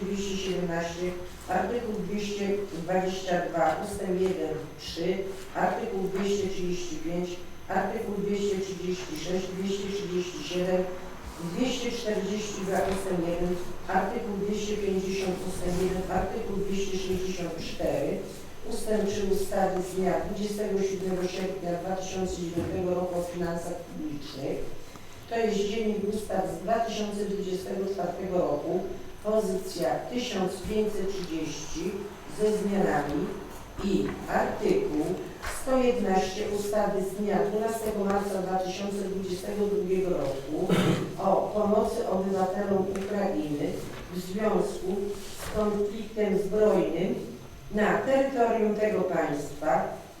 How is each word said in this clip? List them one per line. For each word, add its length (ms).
dwieście 420
siedemnaście, 600
artykuł 460
dwieście 380
dwadzieścia 540
dwa 180
ustęp 360
jeden 340
trzy, 280
artykuł 360
dwieście 360
trzydzieści 560
pięć, 240
artykuł 460
dwieście 400
trzydzieści 500
sześć, 220
dwieście 380
trzydzieści 460
siedem, 320
dwieście 380
czterdzieści 680
dwa 140
ustęp 280
jeden, 220
artykuł 440
dwieście 400
pięćdziesiąt 540
ustęp 360
jeden, 200
artykuł 460
dwieście 400
sześćdziesiąt 500
cztery 420
ustęp 400
trzy 120
ustawy 400
z 100
dnia 180
dwudziestego 580
siódmego 400
sierpnia 460
dwa 160
tysiące 460
dziewiątego 520
roku 240
o 140
finansach 460
publicznych, 680
to 80
jest 200
Dziennik 460
Ustaw 300
z 80
dwa 180
tysiące 440
dwudziestego 680
czwartego 460
roku, 420
pozycja 640
tysiąc 420
pięćset 440
trzydzieści 720
ze 180
zmianami 640
i 220
artykuł 760
sto 160
jedenaście 640
ustawy 440
z 200
dnia 220
dwunastego 600
marca 380
dwa 160
tysiące 380
dwudziestego 720
drugiego 440
roku 580
o 360
pomocy 540
obywatelom 840
Ukrainy 760
w 60
związku 760
z 140
konfliktem 840
zbrojnym 760
na 240
terytorium 760
tego 260
państwa. 1000